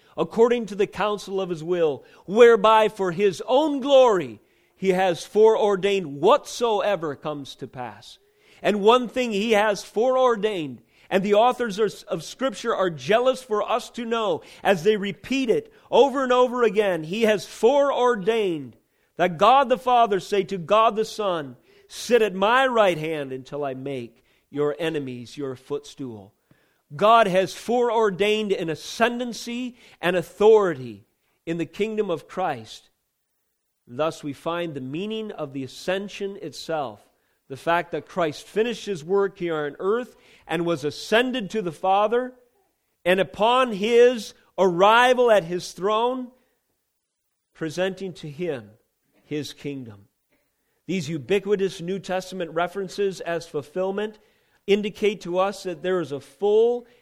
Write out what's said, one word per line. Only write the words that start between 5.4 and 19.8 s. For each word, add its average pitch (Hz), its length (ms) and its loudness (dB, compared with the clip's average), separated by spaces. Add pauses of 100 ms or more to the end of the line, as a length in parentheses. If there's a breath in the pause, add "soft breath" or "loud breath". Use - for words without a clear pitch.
whatsoever 196 960 0
comes 147 400 -10
to 131 120 -12
pass. 117 520 -16 (420 soft breath)
And 202 200 0
one 233 260 4
thing 247 240 -4
He 214 200 -2
has 208 320 0
foreordained, 214 1000 -2 (280 soft breath)
and 185 140 0
the 202 100 0
authors 233 460 2
of, - 280 -2
of 165 160 -6
Scripture 233 520 -4
are 190 140 0
jealous 214 520 0
for 208 260 -4
us 233 240 -4
to 240 140 -10
know, 220 360 -2 (200 loud breath)
as 180 220 0
they 214 140 4
repeat 240 520 -4
it 160 240 -2 (160 soft breath)
over 254 340 4
and 247 80 -2
over 247 320 2
again, 196 400 0
He 196 200 -4
has 214 240 0
foreordained 226 1300 0 (400)
that 175 220 -2
God 240 320 4
the 247 80 2
Father 233 420 2